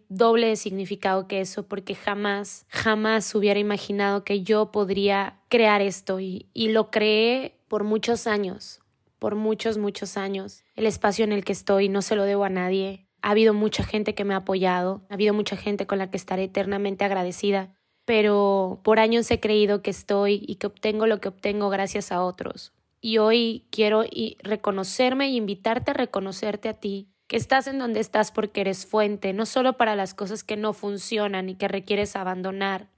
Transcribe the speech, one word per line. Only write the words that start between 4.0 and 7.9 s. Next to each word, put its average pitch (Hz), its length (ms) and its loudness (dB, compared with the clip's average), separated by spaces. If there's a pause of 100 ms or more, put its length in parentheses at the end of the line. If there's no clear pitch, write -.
que 202 180 -2
yo 208 300 2
podría 196 760 0
crear 214 340 6
esto. 190 380 -2
Y, 185 340 -8
y 220 140 0
lo 214 220 2
creé 220 680 2 (100)
por 208 160 -2
muchos 220 420 0